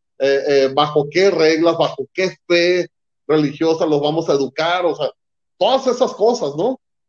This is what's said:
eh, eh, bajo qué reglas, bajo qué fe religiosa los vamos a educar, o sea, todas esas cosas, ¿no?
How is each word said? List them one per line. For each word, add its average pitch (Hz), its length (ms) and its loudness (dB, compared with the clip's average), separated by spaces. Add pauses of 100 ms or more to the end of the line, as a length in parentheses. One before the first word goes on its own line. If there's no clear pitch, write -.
(180)
eh, 139 300 0
eh, 135 260 2
bajo 143 360 0
qué 190 200 2
reglas, 165 480 2
bajo 139 340 -2
qué 180 220 -4 (140)
fe 175 400 0 (400)
religiosa 156 580 0
los 151 140 0
vamos 156 280 -2
a 151 60 2
educar, 156 500 -2
o 160 100 0
sea, 147 160 -6 (480)
todas 247 280 2
esas 247 280 0
cosas, 190 420 0
¿no? 226 240 -4 (280)